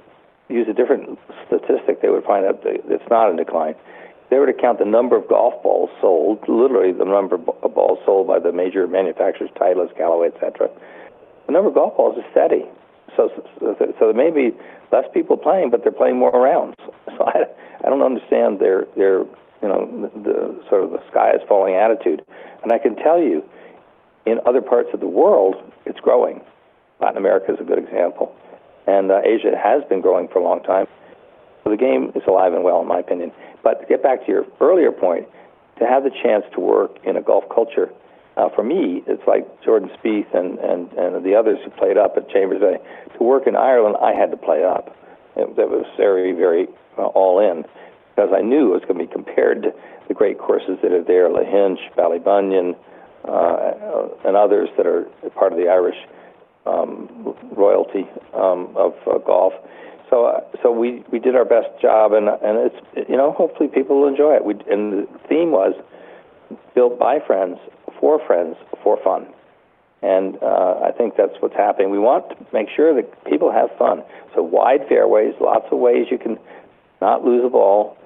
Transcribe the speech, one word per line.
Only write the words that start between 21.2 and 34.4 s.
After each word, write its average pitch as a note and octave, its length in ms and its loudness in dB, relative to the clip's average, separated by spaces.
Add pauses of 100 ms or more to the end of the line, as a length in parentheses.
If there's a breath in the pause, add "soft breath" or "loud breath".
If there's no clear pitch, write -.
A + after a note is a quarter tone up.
is - 140 0
falling F#2+ 260 2
attitude. F#2+ 500 0 (380 loud breath)
And A2 100 -2
I A#2 60 2
can A2 180 0
tell E3 240 2
you, F#2 240 0 (840 loud breath)
in A2+ 180 0
other B2 160 2
parts - 320 0
of G2+ 60 -8
the F#2+ 80 -6
world, G#2+ 480 2 (320)
it's G#2+ 120 -12
growing. A#2+ 420 0 (600)
Latin A2+ 160 -2
America F#2+ 340 0
is - 80 -4
a - 40 -10
good F#2 160 -2
example. - 560 -4 (500 loud breath)
And, G2 240 2
uh, F#2+ 140 4
Asia G#2 340 0
has A#2 320 0
been F#2+ 120 0
growing F2+ 260 0
for - 100 -2
a F2+ 60 0
long F2 180 0
time. F#2+ 240 0 (800 loud breath)
So G#2+ 80 -2
the G#2+ 60 -2
game C3 360 0
is - 140 -6
alive F#2+ 260 4
and F2 100 -2
well, F2 180 2
in E2+ 60 -4
my F2 120 0
opinion. F2 320 -6 (320 loud breath)
But A2+ 180 0
to - 60 -18
get - 160 0
back C3 240 0
to - 40 -2
your - 140 0 (160)